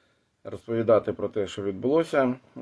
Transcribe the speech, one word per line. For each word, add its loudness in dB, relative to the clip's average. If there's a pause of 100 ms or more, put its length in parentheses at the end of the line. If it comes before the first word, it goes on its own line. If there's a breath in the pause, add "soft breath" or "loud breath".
(440 soft breath)
розповідати 2
про -6
те, -2
що -10
відбулося. 0 (260)